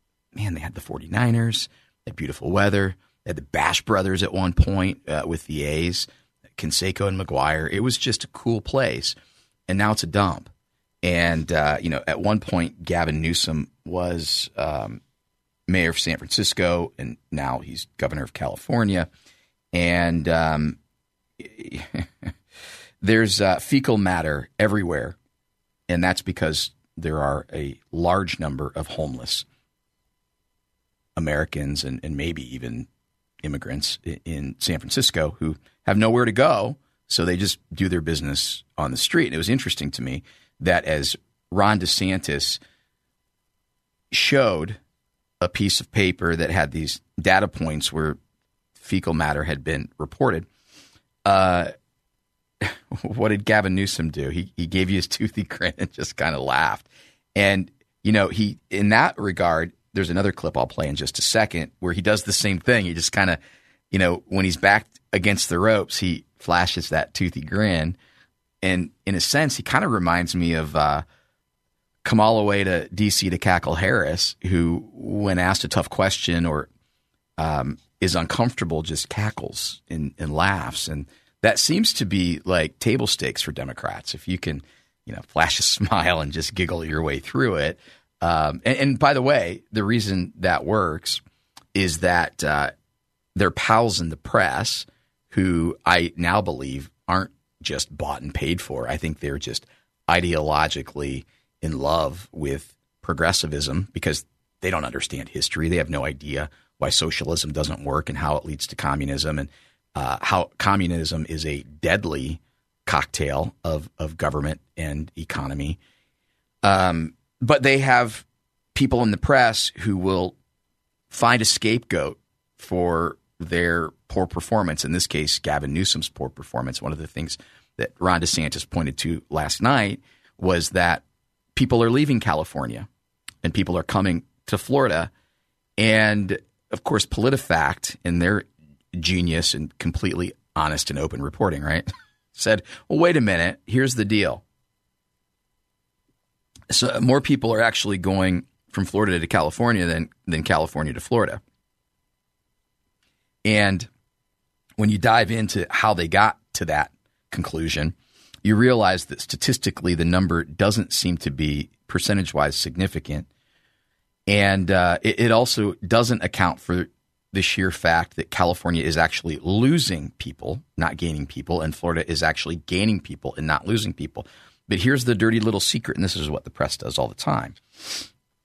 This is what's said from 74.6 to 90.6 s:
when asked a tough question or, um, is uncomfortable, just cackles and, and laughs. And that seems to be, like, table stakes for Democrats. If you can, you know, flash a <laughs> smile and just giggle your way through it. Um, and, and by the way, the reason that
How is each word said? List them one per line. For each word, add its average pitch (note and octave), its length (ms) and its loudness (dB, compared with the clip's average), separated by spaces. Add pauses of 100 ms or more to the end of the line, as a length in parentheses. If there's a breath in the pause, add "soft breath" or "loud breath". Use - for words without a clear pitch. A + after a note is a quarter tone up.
when G2+ 460 -2
asked F#2 260 2
a E2+ 40 -6
tough - 200 -2
question F2 580 0
or, D2+ 220 -4 (720)
um, D2 400 -2 (220)
is F2 160 2
uncomfortable, E2+ 640 -2
just D#2+ 260 -6
cackles - 800 -6
and, D#2 300 -6
and D2+ 160 -6
laughs. F2+ 540 0
And D2 180 -6 (360 soft breath)
that G#2+ 160 4
seems G3 360 2
to - 100 -2
be, F2+ 400 0
like, E2+ 360 0
table - 260 2
stakes - 360 -2
for D2+ 100 -6
Democrats. - 600 -8
If - 120 -16
you F2+ 120 -2
can, D2 240 -6 (440 soft breath)
you - 80 -12
know, - 80 -12
flash - 380 2
a - 20 -2
<laughs> - 0 -
smile F2 580 2
and C#2+ 120 -4
just D#2 220 -6
giggle E2+ 300 -2
your D#2 180 -2
way C#2 180 -2
through A#2+ 360 0
it. D2+ 220 -2 (420 soft breath)
Um, D#2+ 440 2
and, C3 140 0
and C#3 200 2
by C#3+ 140 6
the C3 100 0
way, A#2+ 480 2
the G#2 140 -2
reason G2+ 560 0
that F2+ 240 2